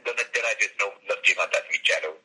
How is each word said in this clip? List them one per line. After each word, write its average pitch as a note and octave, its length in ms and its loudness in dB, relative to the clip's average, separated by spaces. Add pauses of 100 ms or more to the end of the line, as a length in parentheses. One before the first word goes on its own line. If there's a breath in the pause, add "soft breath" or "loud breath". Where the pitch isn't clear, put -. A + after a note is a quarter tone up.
በመደራጀት A#2+ 760 -2
ነው G2+ 120 0 (140)
መፍትሄ - 320 2
ማምጣት - 300 0
የሚቻለው - 480 0 (120)